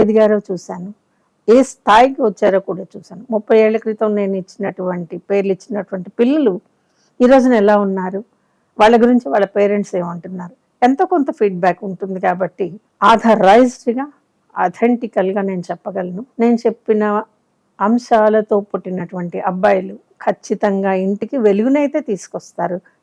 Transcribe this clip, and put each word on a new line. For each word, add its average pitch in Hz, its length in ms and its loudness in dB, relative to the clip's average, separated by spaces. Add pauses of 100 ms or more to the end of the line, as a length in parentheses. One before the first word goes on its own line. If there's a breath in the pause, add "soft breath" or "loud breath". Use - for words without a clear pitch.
ఎదిగారో 214 340 2 (140)
చూశాను, 180 400 -12 (560)
ఏ 220 100 6 (160)
స్థాయికి 254 540 2
వచ్చారో 196 320 0 (100)
కూడా 185 140 -8 (100)
చూశాను. - 300 -20 (100)
ముప్పై 214 320 0
ఏళ్ల 220 180 0
క్రితం 220 260 -4 (120)
నేను 196 220 -2
ఇచ్చినటువంటి 185 760 -8 (120)
పేర్లు 196 280 0
ఇచ్చినటువంటి 196 520 -10 (120)
పిల్లలు 262 320 0 (680)
ఈ 247 80 6
రోజున 254 220 6 (120)
ఎలా 208 100 4 (120)
ఉన్నారు, 190 340 -6 (600)
వాళ్ళ 226 220 6
గురించి 240 300 4
వాళ్ళ 202 120 2 (120)
పేరెంట్స్ 202 420 0
ఏమంటున్నారు, 175 560 -10 (300)
ఎంతో 269 260 2
కొంత 302 260 0
ఫీడ్‌బ్యాక్ 185 520 0
ఉంటుంది. 190 360 -8
కాబట్టి 180 400 -4 (440)
ఆథరైజ్డ్‌గా, 226 960 2 (500)
అథెంటికల్‌గా 202 960 -2
నేను 185 200 -6
చెప్పగలను. 180 520 -8 (200)
నేను 233 240 2
చెప్పిన 220 380 -2 (760)
అంశాలతో 214 800 2 (140)
పుట్టినటువంటి 180 640 -8 (140)
అబ్బాయిలు 190 440 -2 (300)
ఖచ్చితంగా 196 680 -4 (140)
ఇంటికి 202 400 -6
వెలుగునైతే 277 640 0
తీసుకొస్తారు, 175 680 -8 (240)